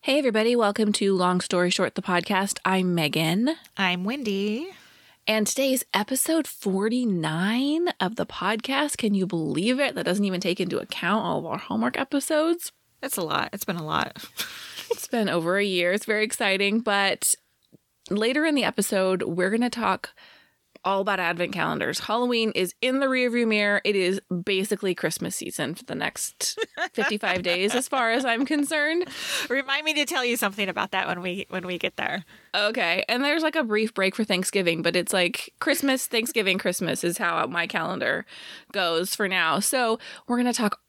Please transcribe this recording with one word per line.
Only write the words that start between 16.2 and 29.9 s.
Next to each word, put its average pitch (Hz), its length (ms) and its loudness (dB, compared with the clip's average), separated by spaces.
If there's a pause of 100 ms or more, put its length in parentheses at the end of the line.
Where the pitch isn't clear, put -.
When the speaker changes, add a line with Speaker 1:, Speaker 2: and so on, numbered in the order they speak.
Speaker 1:
exciting. 202 560 0
But 202 560 2 (760)
later 247 380 2
in 311 80 2
the 262 80 2
episode, 190 640 2
we're 180 260 0
gonna 233 180 2
talk 214 460 -2 (680)
all 196 160 2
about 196 180 0
advent 175 340 -2
calendars. 165 460 -2
Halloween 233 560 0
is 180 260 0
in 254 200 2
the 277 60 2
rearview 247 420 2
mirror. 208 360 2
It 202 120 2
is 190 240 2 (240)
basically 190 500 0
Christmas 170 400 -4
season - 400 -6
for - 80 -16
the 160 140 -10
next - 600 -6 (360)
fifty-five 202 500 -2
days, 180 320 0
as 254 140 -2
far 240 240 0
as 262 120 0
I'm 240 220 0
concerned. 311 640 0 (420)
Speaker 2:
Remind 269 340 -2
me 311 100 0